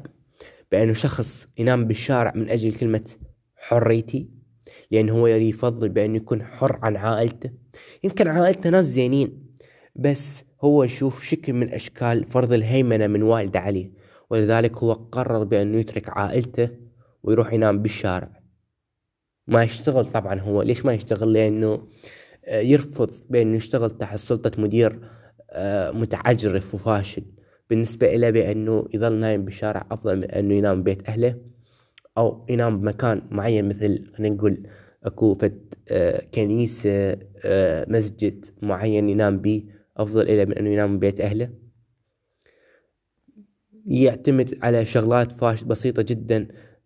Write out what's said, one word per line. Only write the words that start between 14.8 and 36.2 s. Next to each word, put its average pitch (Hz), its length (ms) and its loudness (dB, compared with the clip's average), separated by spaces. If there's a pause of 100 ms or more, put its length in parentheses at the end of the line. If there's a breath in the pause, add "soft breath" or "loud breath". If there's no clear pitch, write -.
قرر 113 500 -4
بأنه 104 340 0
يترك 110 400 -4
عائلته 120 520 -2 (540 soft breath)
ويروح 110 300 2
ينام 107 280 2
بالشارع. 95 600 -4 (1080)
ما 117 160 6
يشتغل 123 420 0
طبعا. 98 340 -4
هو 101 220 0
ليش 117 240 0
ما 131 80 2
يشتغل؟ 110 400 0
لأنه، 110 540 0 (580 loud breath)
آه، 110 140 -2
يرفض 127 500 2 (200)
بأنه 113 260 2
يشتغل 113 360 -2
تحت 104 260 -8
سلطة 113 440 -2
مدير، 107 380 2 (520 loud breath)
آه، 95 400 -4
متعجرف 107 840 -2
وفاشل. 104 480 -2 (460 soft breath)
بالنسبة 113 460 0
إله 117 140 4
بأنه 110 640 0
يظل 113 200 0
نايم 110 320 0
بالشارع 101 460 -6
أفضل 104 260 -2
من 95 140 -6
أنه 101 220 0
ينام 101 280 2
ببيت 98 280 -2
أهله 117 260 0 (840 soft breath)
أو 113 320 0
ينام 117 320 0
بمكان 104 400 -2 (100)
معين، 104 380 0
مثل، 101 480 -2
خلينا 107 180 0
نقول، 101 320 0 (360 loud breath)
أكو 104 300 2
فد، - 400 -4 (160)
آه، 90 440 0